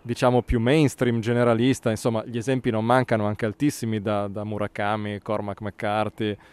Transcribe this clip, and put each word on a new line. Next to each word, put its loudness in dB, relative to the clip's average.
diciamo, 2
più 0
mainstream, 2
generalista. 2
Insomma, -2
gli -8
esempi -2
non 0
mancano, 2
anche -4
altissimi, -2
da, -2
da -8
Murakami, -4
Cormac -6
McCarthy. -2